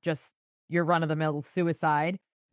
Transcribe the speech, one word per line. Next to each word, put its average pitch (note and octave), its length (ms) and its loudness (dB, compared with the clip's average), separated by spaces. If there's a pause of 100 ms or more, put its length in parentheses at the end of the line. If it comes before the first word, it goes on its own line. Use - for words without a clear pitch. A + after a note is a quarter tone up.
just - 300 -4 (380)
your E3+ 160 2
run-of-the-mill D#3 580 0
suicide. E3 760 0 (340)